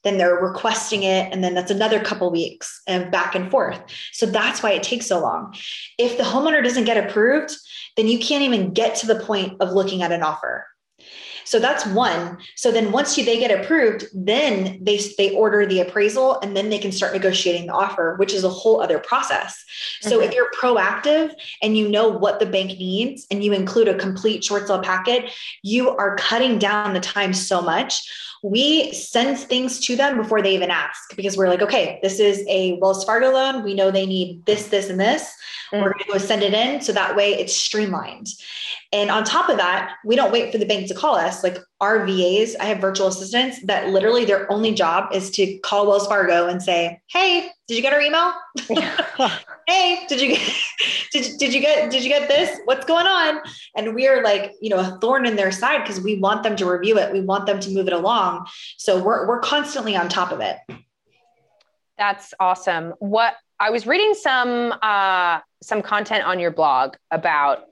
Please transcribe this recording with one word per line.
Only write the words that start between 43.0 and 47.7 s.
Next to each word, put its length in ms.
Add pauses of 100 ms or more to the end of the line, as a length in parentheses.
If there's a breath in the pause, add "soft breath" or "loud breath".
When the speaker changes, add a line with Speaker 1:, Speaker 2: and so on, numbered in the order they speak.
Speaker 1:
assistants 580
that 240
literally 340
their 260
only 240
job 400
is 180
to 280
call 280
Wells 200
Fargo 400
and 160
say, 440
"Hey, 420 (180)
did 80